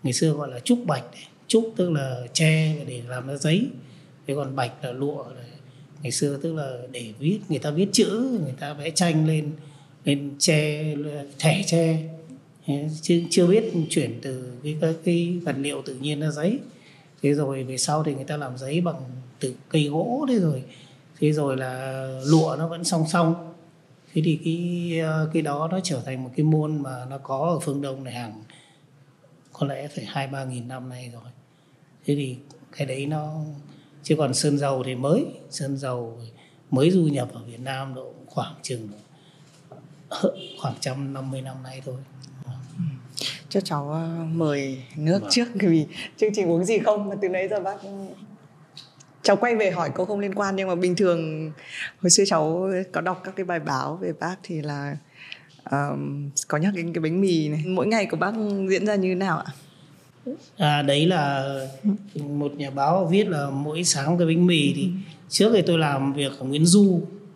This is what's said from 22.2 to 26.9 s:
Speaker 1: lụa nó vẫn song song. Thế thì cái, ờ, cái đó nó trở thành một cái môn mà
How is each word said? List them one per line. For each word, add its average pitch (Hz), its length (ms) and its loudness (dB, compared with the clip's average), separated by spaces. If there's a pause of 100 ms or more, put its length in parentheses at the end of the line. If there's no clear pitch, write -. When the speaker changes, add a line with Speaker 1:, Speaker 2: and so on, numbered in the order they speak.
Speaker 1:
lụa 156 340 6
nó 165 80 -2
vẫn 165 160 -6
song 165 260 2
song. 170 440 2 (600)
Thế 160 120 2
thì 160 200 2
cái, 175 540 -2
ờ, 156 340 0
cái 165 80 2
đó 151 300 -2
nó 185 120 0
trở 156 220 -2
thành 131 180 -6
một 127 120 -10
cái 151 80 4
môn 151 400 2
mà 127 260 -8